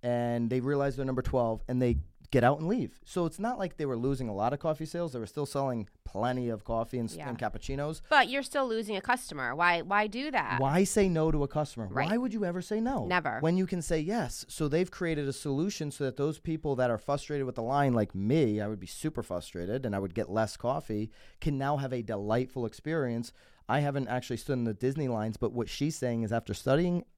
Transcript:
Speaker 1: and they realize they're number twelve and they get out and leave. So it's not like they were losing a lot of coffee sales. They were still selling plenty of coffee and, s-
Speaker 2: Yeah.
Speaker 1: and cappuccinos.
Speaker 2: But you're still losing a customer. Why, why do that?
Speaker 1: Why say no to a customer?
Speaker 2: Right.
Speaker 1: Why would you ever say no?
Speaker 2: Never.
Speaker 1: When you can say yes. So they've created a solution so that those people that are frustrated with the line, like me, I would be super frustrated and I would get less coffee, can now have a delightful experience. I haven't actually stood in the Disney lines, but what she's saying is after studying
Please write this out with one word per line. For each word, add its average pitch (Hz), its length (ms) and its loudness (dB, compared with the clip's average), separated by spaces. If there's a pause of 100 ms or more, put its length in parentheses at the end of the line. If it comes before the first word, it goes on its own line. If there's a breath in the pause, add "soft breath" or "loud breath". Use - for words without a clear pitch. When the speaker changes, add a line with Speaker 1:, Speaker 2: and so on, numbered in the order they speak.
Speaker 1:
and 120 460 2
they 127 100 2
realize 139 340 2
they're 135 100 -4
number 131 180 0
twelve 113 440 0
and 127 160 2
they 120 160 4 (320)
get 123 140 6
out 143 160 6
and 160 80 -2
leave. 202 360 -2
So 175 220 -2
it's 160 140 -6
not 240 180 -2
like 190 180 -4
they 151 100 -2
were 131 100 0
losing 131 320 0
a 104 60 -4
lot 107 180 2
of 143 80 -4
coffee 156 240 -2
sales. 170 300 -4
They 123 40 -4
were 117 80 -6
still 147 200 -4
selling 131 420 -2 (160)
plenty 123 440 -2
of 110 160 -4
coffee 117 340 -2
and, 117 120 -2
s- - 60 -12
Speaker 2:
Yeah. 147 120 -8
Speaker 1:
and 120 80 -6
cappuccinos. 139 720 -4
Speaker 2:
But 277 200 6
you're 262 160 -2
still 269 240 -2
losing 220 280 -2
a 185 40 -4
customer. 151 560 -2
Why, 170 260 4
why 202 240 2
do 247 240 -4
that? 156 300 0
Speaker 1:
Why 143 240 6
say 196 240 4
no 160 240 4
to 151 100 4
a 139 60 0
customer? 131 420 -4
Speaker 2:
Right. 131 200 0
Speaker 1:
Why 220 80 2
would 247 140 -2
you 214 120 -2
ever 175 180 -2
say 214 180 -2
no? 226 260 0
Speaker 2:
Never. 165 340 0
Speaker 1:
When 160 160 4
you 185 100 4
can 180 160 -2
say 160 160 0
yes. 160 500 -2
So 156 200 -2
they've 170 220 2
created 156 360 -2
a 139 60 -2
solution 147 580 -2
so 143 140 -4
that 131 120 -2
those 147 220 0
people 156 380 -2
that 127 120 2
are 113 100 2
frustrated 143 480 -2
with 123 100 -6
the 120 80 -4
line, 135 300 4
like 107 200 2
me, 107 460 4
I 104 80 -2
would 107 120 -4
be 92 60 -12
super - 380 -6
frustrated 92 600 -6
and 101 120 0
I - 20 0
would 95 160 -4
get 110 160 -2
less 107 260 0
coffee, 117 540 -2 (300 soft breath)
can 147 180 0
now 139 200 0
have 135 140 -2
a 123 100 -2
delightful 113 640 0
experience. 120 680 -2 (360 soft breath)
I 131 120 4
haven't 143 260 0
actually 123 300 -4
stood - 180 -2
in 123 100 0
the 113 100 0
Disney 139 340 0
lines, 110 280 -2
but 117 160 0
what 117 160 -2
she's 151 280 -2
saying 117 260 -2
is 107 100 -2
after 113 220 -2
studying 170 500 2 (140)